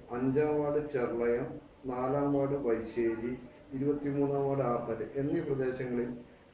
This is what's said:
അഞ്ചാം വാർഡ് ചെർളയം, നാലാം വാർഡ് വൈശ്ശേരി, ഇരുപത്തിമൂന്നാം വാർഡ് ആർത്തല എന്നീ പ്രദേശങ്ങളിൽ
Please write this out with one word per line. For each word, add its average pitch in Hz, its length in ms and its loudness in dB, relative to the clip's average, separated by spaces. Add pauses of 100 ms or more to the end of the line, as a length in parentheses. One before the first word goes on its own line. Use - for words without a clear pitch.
(120)
അഞ്ചാം 139 480 2
വാർഡ് 147 320 0
ചെർളയം, 120 560 0 (380)
നാലാം 135 480 0
വാർഡ് 139 320 2
വൈശ്ശേരി, 113 680 0 (420)
ഇരുപത്തിമൂന്നാം 139 760 0
വാർഡ് 139 140 2
ആർത്തല 117 540 0
എന്നീ 147 240 0
പ്രദേശങ്ങളിൽ 127 720 0 (420)